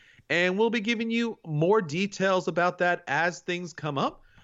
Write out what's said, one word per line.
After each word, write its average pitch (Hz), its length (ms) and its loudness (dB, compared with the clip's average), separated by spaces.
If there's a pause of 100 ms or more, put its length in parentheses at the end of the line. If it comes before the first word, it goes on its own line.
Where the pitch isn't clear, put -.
(300)
and 180 280 2
we'll 226 120 4
be 226 120 0
giving 226 280 -2
you 233 360 -2
more 165 360 2
details 185 680 0
about 180 300 0
that 175 280 2
as 170 320 0
things 175 320 -8
come 147 260 -6
up. 247 260 -4 (200)